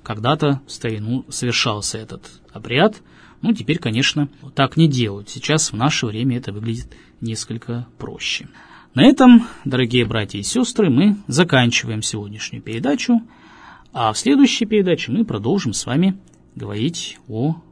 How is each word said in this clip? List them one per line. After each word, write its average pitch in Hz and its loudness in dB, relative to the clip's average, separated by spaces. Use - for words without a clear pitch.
когда-то 135 -2
в - -20
старину 113 -6
совершался 110 -4
этот - -16
обряд. 123 0
Ну, 117 0
теперь, 110 -2
конечно, 139 -2
так 135 0
не 160 6
делают. 107 -2
Сейчас, 151 -4
в 107 -10
наше 131 -2
время, 120 -2
это - -8
выглядит 113 -8
несколько 117 -8
проще. - -10
На - 4
этом, 247 8
дорогие 123 0
братья 107 -4
и 101 -8
сестры, 202 0
мы 190 4
заканчиваем 120 0
сегодняшнюю 107 -10
передачу. 233 0
А 113 0
в - -6
следующей 269 4
передаче 190 0
мы 208 0
продолжим 117 -2
с - -6
вами 185 2
говорить 110 -6
о 131 -2